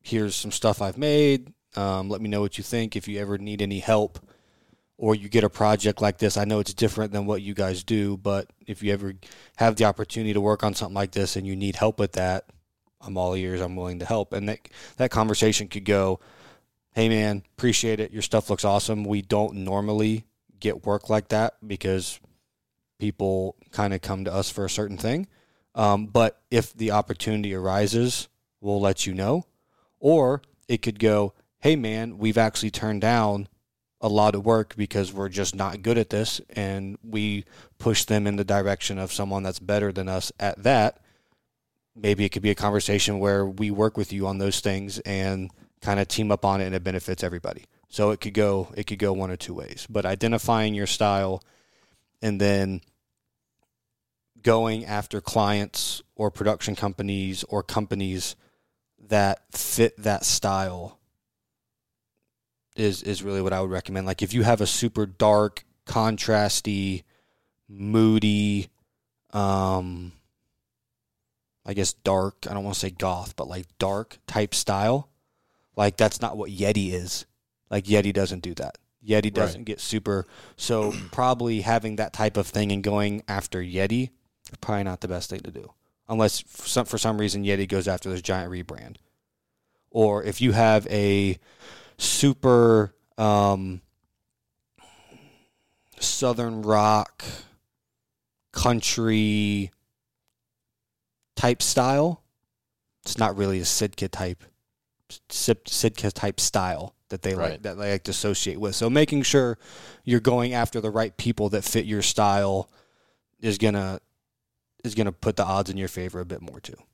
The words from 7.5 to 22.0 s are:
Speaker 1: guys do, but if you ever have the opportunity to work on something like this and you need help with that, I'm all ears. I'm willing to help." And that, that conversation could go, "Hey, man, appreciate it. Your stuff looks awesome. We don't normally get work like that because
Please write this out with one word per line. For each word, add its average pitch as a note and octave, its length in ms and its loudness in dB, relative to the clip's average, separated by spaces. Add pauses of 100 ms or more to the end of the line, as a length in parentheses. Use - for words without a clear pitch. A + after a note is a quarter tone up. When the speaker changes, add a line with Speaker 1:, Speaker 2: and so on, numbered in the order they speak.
Speaker 1:
guys F#2+ 300 -2
do, G2+ 320 0
but G2 340 -2 (160)
if G#2 160 -12
you G#2 100 0
ever G2 220 -4 (420)
have A2+ 200 4
the A2 80 4
opportunity G#2+ 480 0
to G2+ 80 2
work G#2 220 2
on G#2 120 0
something F#2+ 200 -6
like G2 180 -2
this G2 240 -2
and F#2+ 100 -6
you G2 100 -4
need G2 200 -4
help A2 220 0
with G2+ 140 0
that, F#2 320 -2 (560)
I'm G2 180 -8
all F2+ 160 -2
ears. F#2 260 -4
I'm F2+ 160 -6
willing F2+ 240 -8
to - 60 -8
help." A2 260 -2
And G2+ 160 -4
that, - 200 -8 (300)
that B2+ 120 0
conversation A2 580 2
could G2+ 160 -10
go, F#2+ 360 2 (720)
"Hey, A2+ 160 2
man, G#2+ 340 0 (140)
appreciate A2+ 440 0
it. G#2+ 120 -6
Your G#2+ 100 -8
stuff - 280 -2
looks G2+ 140 -2
awesome. G#2 400 0
We G2+ 180 -2
don't G#2 340 0
normally G#2+ 680 -2 (360)
get - 260 -4
work G#2 240 -2
like G#2+ 180 0
that A2 260 0 (120)
because F#2+ 540 -4 (800)